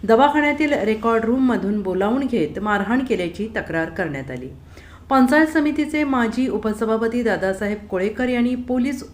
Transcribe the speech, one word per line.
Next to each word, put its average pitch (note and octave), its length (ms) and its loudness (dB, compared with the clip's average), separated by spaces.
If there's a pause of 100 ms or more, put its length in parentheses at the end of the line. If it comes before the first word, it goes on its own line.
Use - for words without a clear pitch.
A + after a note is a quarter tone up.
दवाखान्यातील C#4+ 680 4
रेकॉर्ड A3 520 0
रूममधून G#3+ 580 0
बोलावून G3 440 0
घेत E3+ 320 -2
मारहाण G#3 460 0
केल्याची G3+ 520 -4
तक्रार E3 340 -4
करण्यात C#3+ 400 -6
आली. B2+ 180 -10 (640)
पंचायत C4+ 360 6
समितीचे D4+ 580 0
माजी B3 440 0
उपसभापती A3 760 -2
दादासाहेब G3+ 560 -2 (120)
कोळेकर G#3+ 380 -2
यांनी A#3+ 260 0
पोलीस B3 600 -2